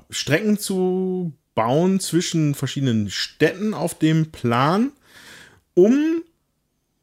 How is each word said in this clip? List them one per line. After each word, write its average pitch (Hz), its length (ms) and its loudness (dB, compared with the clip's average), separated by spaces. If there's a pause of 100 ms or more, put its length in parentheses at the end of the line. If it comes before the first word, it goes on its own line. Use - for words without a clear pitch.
Strecken 202 500 0
zu 185 720 -2 (220)
bauen 156 460 2
zwischen 156 540 -2
verschiedenen 120 560 -2
Städten 185 640 -2
auf 156 240 -6
dem 156 320 2
Plan, 151 600 0 (840)
um 294 480 4 (800)